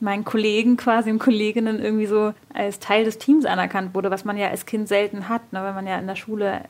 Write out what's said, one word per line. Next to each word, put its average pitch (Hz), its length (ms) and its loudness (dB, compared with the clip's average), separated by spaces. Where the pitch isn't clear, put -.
meinen 208 220 -2
Kollegen 220 540 2
quasi 226 340 2
und 220 80 0
Kolleginnen 220 640 2
irgendwie 214 220 0
so 214 280 2
als 202 260 -4
Teil 214 240 2
des 220 140 -2
Teams 285 260 4
anerkannt 185 500 -2
wurde, 190 160 -2
was 196 140 -4
man 208 140 -4
ja 202 100 0
als 190 180 -6
Kind 214 220 -4
selten 202 400 0
hat, 233 240 -4
ne, 190 100 -6
weil 196 120 -6
man 190 140 -8
ja 185 120 -2
in 185 80 -6
der 190 80 -6
Schule 202 540 -4